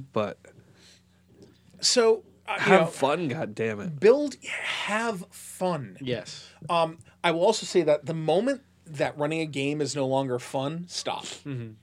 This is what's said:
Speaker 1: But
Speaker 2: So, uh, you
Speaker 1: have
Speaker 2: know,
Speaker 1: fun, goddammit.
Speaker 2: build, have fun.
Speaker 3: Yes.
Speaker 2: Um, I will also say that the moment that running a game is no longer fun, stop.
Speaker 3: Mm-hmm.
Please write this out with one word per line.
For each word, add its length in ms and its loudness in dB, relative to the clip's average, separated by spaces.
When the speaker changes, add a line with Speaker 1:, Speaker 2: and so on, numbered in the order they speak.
Speaker 1:
But 240 -2
Speaker 2:
So, 440 4
uh, 80 -6
you 100 -6
Speaker 1:
have 160 8
Speaker 2:
know, 60 4
Speaker 1:
fun, 440 0
goddammit. 720 -6
Speaker 2:
build, 440 6
have 840 -4
fun. 720 -6
Speaker 3:
Yes. 480 -8
Speaker 2:
Um, 300 2
I 60 4
will 140 2
also 220 2
say 160 2
that 240 2
the 80 -4
moment 480 0
that 320 -4
running 220 0
a 60 -2
game 340 -2
is 140 -2
no 120 0
longer 320 0
fun, 500 -6
stop. 360 -6
Speaker 3:
Mm-hmm. 480 -10